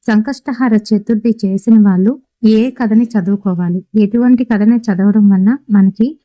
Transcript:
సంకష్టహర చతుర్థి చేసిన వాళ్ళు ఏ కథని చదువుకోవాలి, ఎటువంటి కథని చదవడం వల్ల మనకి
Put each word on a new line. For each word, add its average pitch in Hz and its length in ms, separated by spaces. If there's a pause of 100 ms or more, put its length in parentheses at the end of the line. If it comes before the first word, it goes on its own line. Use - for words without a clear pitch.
సంకష్టహర 233 680
చతుర్థి 214 600 (100)
చేసిన 196 340
వాళ్ళు 202 420 (220)
ఏ 220 260
కథని 233 340
చదువుకోవాలి, 185 840 (100)
ఎటువంటి 233 480
కథని 226 340
చదవడం 202 520
వల్ల 196 280 (140)
మనకి 208 540